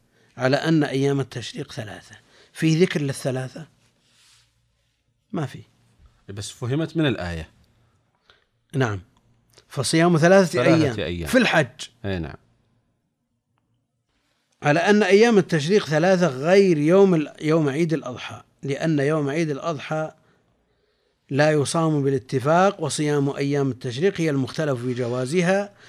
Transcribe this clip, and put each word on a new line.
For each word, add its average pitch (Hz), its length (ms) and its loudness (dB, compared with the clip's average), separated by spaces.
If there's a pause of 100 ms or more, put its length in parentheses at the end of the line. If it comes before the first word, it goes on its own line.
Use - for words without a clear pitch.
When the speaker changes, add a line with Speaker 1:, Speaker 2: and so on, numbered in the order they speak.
(360)
Speaker 1:
على 131 200 0
أن 160 280 2
أيام 139 360 0
التشريق 135 520 -10
ثلاثة. 104 440 -16 (360)
في 160 220 0
ذكر 175 260 2
للثلاثة؟ 131 680 -6 (1700)
ما 160 140 -6
في. - 140 -14 (680)
Speaker 2:
بس 101 220 -12
فهمت 151 460 -6
من 151 100 0
الآية. 87 420 -4 (1300)
Speaker 1:
نعم. 110 260 -2 (680)
فصيام 165 500 0
ثلاثة 180 300 6
Speaker 2:
ثلاثة 165 260 2
Speaker 1:
أيام 143 240 2
Speaker 2:
أيام. 117 300 -4
Speaker 1:
في 254 100 2
الحج. 175 500 0 (160)
Speaker 2:
أي 95 140 -4
نعم. 80 180 -8 (2250)
Speaker 1:
على 147 180 2
أن 208 220 4
أيام 208 360 6
التشريق 170 480 2
ثلاثة 175 400 2
غير 165 520 4
يوم 180 360 6
ال-، 151 260 -2
يوم 156 280 2
عيد 156 240 -2
الأضحى، 120 500 -8 (200)
لأن 143 360 -2
يوم 143 300 0
عيد 156 220 -2
الأضحى 156 640 -6 (1160)
لا 143 200 2
يصام 151 520 0
بالاتفاق، 147 800 0
وصيام 147 480 -2
أيام 139 400 -2
التشريق 135 500 -4
هي 160 100 0
المختلف 135 500 -2
في 127 140 -4
جوازها، 147 800 -2 (160)